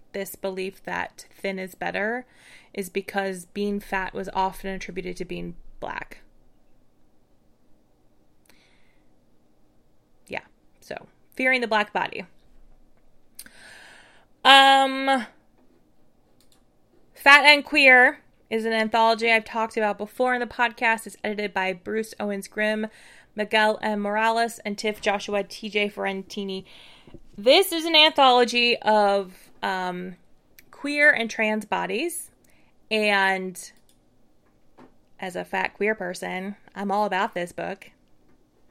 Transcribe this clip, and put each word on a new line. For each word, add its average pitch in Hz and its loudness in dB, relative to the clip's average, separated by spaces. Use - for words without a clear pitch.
This 196 -10
belief 190 -8
that - -10
thin 190 -6
is 185 -10
better 196 -4
is 190 -8
because 196 -6
being 202 -4
fat 190 -6
was 196 -8
often 190 -2
attributed 180 -10
to 180 -8
being 175 -10
black. - -12
Yeah, - -10
so - -16
Fearing 262 0
the 240 -4
Black 208 -2
Body. - -6
Um, 269 6
Fat 277 6
and 285 6
Queer 269 6
is 220 -4
an 226 -2
anthology 226 2
I've 220 2
talked 220 -6
about 208 -2
before 247 -2
in 247 -2
the 240 -4
podcast. 226 -2
It's 196 -16
edited 208 -6
by 185 -2
Bruce 214 -6
Owens 202 -6
Grimm, 214 -4
Miguel 214 2
M. 214 -2
Morales, 226 0
and 202 -8
Tiff 214 -4
Joshua, 202 -2
T 202 -12
J 208 -2
Ferrantini. 196 -8
This 294 4
is 320 -4
an 339 -2
anthology 247 4
of, 202 0
um, 185 -6
queer 294 2
and 233 0
trans 214 -2
bodies. 196 -4
And 190 0
as 185 -10
a 175 -8
fat 190 -4
queer 214 -2
person, 185 -8
I'm 202 -6
all 208 0
about 196 -2
this 175 -8
book. 170 -10